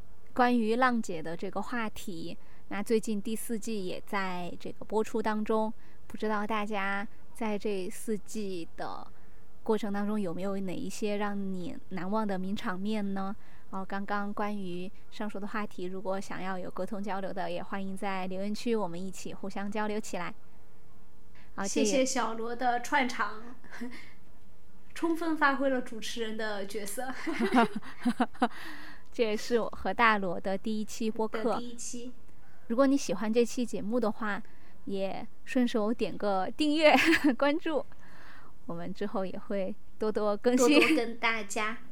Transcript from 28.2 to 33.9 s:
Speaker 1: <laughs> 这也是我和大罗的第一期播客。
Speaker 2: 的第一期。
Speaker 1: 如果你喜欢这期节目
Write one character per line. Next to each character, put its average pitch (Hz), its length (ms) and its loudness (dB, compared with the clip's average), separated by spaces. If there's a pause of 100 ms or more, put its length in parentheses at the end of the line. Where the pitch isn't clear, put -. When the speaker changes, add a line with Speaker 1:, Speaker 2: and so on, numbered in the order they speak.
Speaker 1:
<laughs> - 640 -4
这 247 100 0
也 214 140 2
是 240 220 2
我 208 120 0
和 - 220 0
大 220 260 6
罗 190 200 0
的 196 180 0
第 214 240 -2
一 208 40 -2
期 220 260 0
播 220 160 0
客。 220 160 -2
Speaker 2:
的 220 160 2
第 240 120 -4
一 240 40 -4
期。 240 380 -4 (560)
Speaker 1:
如 233 80 0
果 277 100 8
你 269 80 6
喜 269 200 2
欢 220 180 0
这 240 100 6
期 240 220 2
节 208 160 -2
目 220 180 0